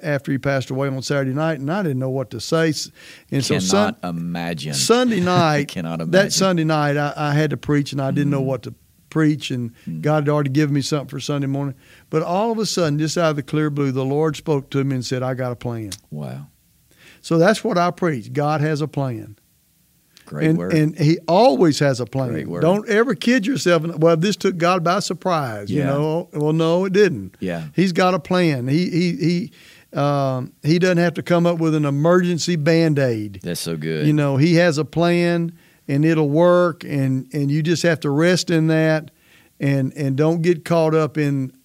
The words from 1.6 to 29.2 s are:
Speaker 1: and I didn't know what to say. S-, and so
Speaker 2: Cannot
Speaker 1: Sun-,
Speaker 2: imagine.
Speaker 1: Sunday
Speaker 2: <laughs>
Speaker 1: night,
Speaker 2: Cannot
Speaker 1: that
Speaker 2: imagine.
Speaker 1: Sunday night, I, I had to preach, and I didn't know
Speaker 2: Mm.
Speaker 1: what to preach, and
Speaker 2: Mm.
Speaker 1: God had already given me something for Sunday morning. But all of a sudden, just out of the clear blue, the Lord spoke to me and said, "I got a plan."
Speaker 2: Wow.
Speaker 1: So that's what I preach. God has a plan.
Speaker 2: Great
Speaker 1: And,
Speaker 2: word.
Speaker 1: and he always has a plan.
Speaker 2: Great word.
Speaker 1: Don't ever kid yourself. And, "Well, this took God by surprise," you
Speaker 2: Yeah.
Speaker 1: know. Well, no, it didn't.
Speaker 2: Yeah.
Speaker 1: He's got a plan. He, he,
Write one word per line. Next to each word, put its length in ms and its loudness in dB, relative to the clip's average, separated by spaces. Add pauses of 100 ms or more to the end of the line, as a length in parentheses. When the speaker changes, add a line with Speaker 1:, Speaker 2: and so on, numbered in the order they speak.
Speaker 1:
and 100 -4
I 120 -2
didn't 160 -2
know 100 -4
what 220 -4
to 100 -10
say. 300 0
S-, 200 -6 (400)
and 140 0
so 120 0
Speaker 2:
Cannot 120 -2
Speaker 1:
Sun-, 360 2
Speaker 2:
imagine. 680 -6
Speaker 1:
Sunday 480 2
Speaker 2:
<laughs> 0 -
Speaker 1:
night, 480 2
Speaker 2:
Cannot 300 -6
Speaker 1:
that 100 -6
Speaker 2:
imagine. 220 2
Speaker 1:
Sunday 340 0
night, 320 0
I, 180 -2
I 200 -2
had 160 2
to 80 -4
preach, 340 -2
and 80 -4
I 100 -2
didn't 200 0
know 100 0
Speaker 2:
Mm. 60 -2
Speaker 1:
what 160 -4
to 120 -12 (360)
preach, 400 0
and 220 -6 (140)
Speaker 2:
Mm. 140 -8
Speaker 1:
God 240 0
had 60 0
already 200 0
given 240 0
me 60 0
something 280 -4
for 120 -10
Sunday 280 -4
morning. 260 -4 (340)
But 140 -2
all 280 -2
of 80 -4
a 60 -4
sudden, 340 0
just 200 -2
out 120 2
of 60 -2
the 60 -4
clear 260 -2
blue, 240 -2
the 120 -2
Lord 320 0
spoke 340 -2
to 120 0
me 120 -2
and 100 -4
said, 180 -4
"I 120 -2
got 180 -4
a 40 -8
plan." 340 -8 (200)
Speaker 2:
Wow. 360 -10 (760)
Speaker 1:
So 180 0
that's 240 4
what 140 -2
I 140 2
preach. 420 -4
God 300 0
has 180 0
a 80 -4
plan. 480 -6 (880)
Speaker 2:
Great 220 -2
Speaker 1:
And, 100 2
Speaker 2:
word. 140 -4
Speaker 1:
and 260 2
he 200 4 (100)
always 520 4
has 200 2
a 60 -6
plan. 240 -4
Speaker 2:
Great 180 -6
word. 140 -6
Speaker 1:
Don't 260 2
ever 260 2
kid 320 2
yourself. 380 2
And, 180 -4
"Well, 140 6
this 200 0
took 200 -2
God 260 0
by 180 0
surprise," 680 -4
you 100 0
Speaker 2:
Yeah. 60 0
Speaker 1:
know. 460 -2
Well, 220 0
no, 320 2
it 80 -4
didn't. 460 2
Speaker 2:
Yeah. 240 -4 (120)
Speaker 1:
He's 160 2
got 220 2
a 40 0
plan. 480 0
He, 240 0
he, 600 -2 (420)